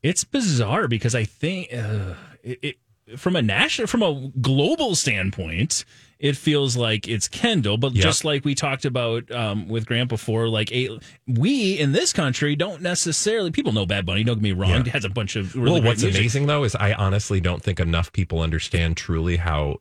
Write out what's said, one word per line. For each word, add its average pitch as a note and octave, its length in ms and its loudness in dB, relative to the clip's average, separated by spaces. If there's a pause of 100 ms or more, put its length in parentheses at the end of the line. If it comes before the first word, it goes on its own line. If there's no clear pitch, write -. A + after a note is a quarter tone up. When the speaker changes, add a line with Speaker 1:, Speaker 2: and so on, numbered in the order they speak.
Speaker 1:
It's E3+ 220 0
bizarre D#3 640 0
because A2+ 280 0
I A2+ 100 0
think, C3+ 480 -6
uh, G#2 400 -4 (300)
it, B2 180 -10
it, - 580 -12
from F#3 160 0
a D3+ 60 2
national, G3+ 460 0
from A#3 160 2
a C3+ 360 -2
global E3+ 560 2
standpoint, F#2+ 880 -2 (360)
it C#3+ 180 0
feels C#3 400 2
like A2 300 0
it's G#2+ 200 -2
Kendall, B2+ 500 0
but A#2+ 180 0
Speaker 2:
Yep. F#2 80 6
Speaker 1:
just G2 200 2
like D3 220 -2
we C#3+ 100 0
talked C3+ 300 -4
about, A#2+ 460 -2
um, G#2+ 360 -2
with A2 180 -2
Grant B2 240 0
before, A2+ 380 0
like, A2 240 -2
a, A#2 280 -2 (280)
we F#3+ 520 2
in C#3+ 120 2
this D4+ 220 2
country D3 420 0
don't E3+ 260 -4
necessarily, F3+ 680 0
people A3+ 220 0
know G2+ 120 2
Bad G2 200 -2
Bunny, G2+ 180 0
don't A#2 120 2
get G#2 80 -2
me G2+ 80 2
wrong, F#2 180 2
Speaker 2:
Yeah. A#2+ 140 4
Speaker 1:
he A#2+ 80 0
has - 140 -2
a G2 40 -4
bunch G2+ 260 -4
of F#2+ 200 -4
really A#2+ 160 4
Speaker 2:
Well, A2 100 4
Speaker 1:
great A2+ 80 6
Speaker 2:
what's A2 140 2
Speaker 1:
music. G2 180 2
Speaker 2:
amazing B2+ 260 2
though D3 160 2
is G#2+ 120 0
I G2+ 180 2
honestly G2 480 2
don't F2 220 -2
think F#2 160 -2
enough E2 340 0
people E2+ 280 0
understand E2 540 0
truly E2+ 420 0
how D2+ 440 0